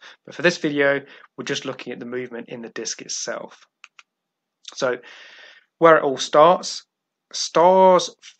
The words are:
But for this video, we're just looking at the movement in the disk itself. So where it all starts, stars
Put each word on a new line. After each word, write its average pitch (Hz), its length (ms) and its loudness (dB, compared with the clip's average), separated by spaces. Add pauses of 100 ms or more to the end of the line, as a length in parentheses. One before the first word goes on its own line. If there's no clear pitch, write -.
(240)
But - 100 -20
for 139 80 -14
this 175 160 2
video, 139 420 0 (360)
we're 127 80 -12
just 135 200 -6
looking 127 280 -12
at 123 80 -14
the 123 60 -12
movement 120 420 -10
in 123 120 -14
the 113 100 -16
disk - 300 -10
itself. - 640 -12 (1120)
So 127 220 -4 (840)
where 160 180 8
it - 60 2
all 135 140 -2
starts, 170 680 2 (480)
stars 185 840 2 (240)